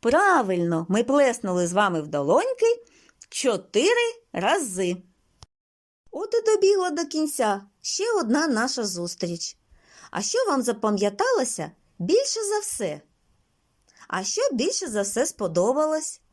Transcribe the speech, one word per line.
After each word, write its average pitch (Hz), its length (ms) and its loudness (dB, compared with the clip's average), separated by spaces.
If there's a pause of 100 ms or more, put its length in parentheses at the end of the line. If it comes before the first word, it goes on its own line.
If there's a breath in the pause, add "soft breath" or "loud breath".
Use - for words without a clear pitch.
Правильно, 196 880 2
ми 214 160 2
плеснули 233 640 2
з 170 60 -4
вами 185 300 0
в 147 40 -8
долоньки 392 800 2 (440 loud breath)
чотири 403 920 0 (100)
рази. 190 640 -2 (1120)
От 415 240 -6
і 453 200 4
добігла 381 360 4
до 330 140 -4
кінця 285 580 -2 (200)
ще 453 300 -4
одна 285 340 2
наша 247 380 0
зустріч. 175 720 -6 (540 loud breath)
А 196 120 -6
що 494 220 0
вам 285 180 0
запам'яталося 208 1080 0 (280)
більше 440 460 0
за 415 140 -2
все? 180 420 -6 (1080 loud breath)
А 190 160 -6
що 415 180 -2 (100)
більше 302 360 -2
за 208 140 -2
все 226 240 0
сподобалось? 262 920 -2 (120)